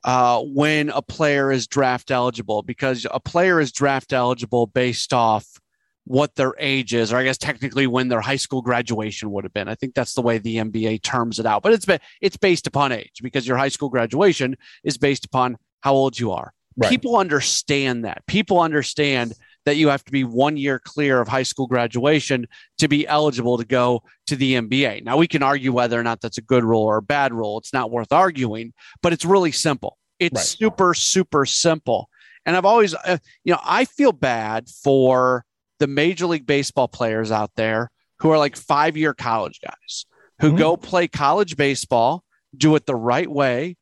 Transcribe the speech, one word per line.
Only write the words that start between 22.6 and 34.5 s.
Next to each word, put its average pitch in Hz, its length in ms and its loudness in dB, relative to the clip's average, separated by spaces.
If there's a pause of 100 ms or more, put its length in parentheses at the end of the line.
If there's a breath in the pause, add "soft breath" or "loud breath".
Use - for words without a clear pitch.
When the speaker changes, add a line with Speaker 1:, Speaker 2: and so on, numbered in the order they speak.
Speaker 1:
to 160 80 2
be 147 200 0
eligible 123 520 0
to 117 60 -6
go 123 360 2 (240 soft breath)
to 151 100 -4
the 131 200 0
N 120 120 -2
B 131 180 0
A. 107 160 -4
Now, 117 160 -2
we 170 100 4
can 147 160 -2
argue 135 280 0
whether 120 280 0
or - 20 -4
not 117 200 -4
that's - 180 -8
a - 20 -18
good 123 220 2
rule 113 180 2
or 107 160 2
a 110 60 -2
bad 139 300 0
rule. 110 260 -6
It's - 120 -18
not 120 200 -2
worth 117 200 -4
arguing, 131 600 0 (300 loud breath)
but 170 100 2
it's 165 100 -6
really 180 280 4
simple. - 480 -4 (200)
It's 170 160 -2
Speaker 2:
Right. 110 100 -2
Speaker 1:
super, 196 500 2
super 156 500 0
simple. 131 640 0 (380 soft breath)
And 170 100 2
I've 180 80 2
always, 202 300 4
uh, 190 240 -2 (240 soft breath)
you 175 100 2
know, 160 100 0
I 214 220 0
feel 277 260 2
bad 117 560 -2